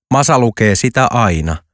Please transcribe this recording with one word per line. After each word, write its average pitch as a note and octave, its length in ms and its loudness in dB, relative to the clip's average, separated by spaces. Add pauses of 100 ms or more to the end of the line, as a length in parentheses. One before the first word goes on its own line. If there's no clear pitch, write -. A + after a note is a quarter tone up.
(140)
"Masa C#3 260 2
lukee A2 360 0
sitä B2+ 360 -2
aina." E2 460 -2 (160)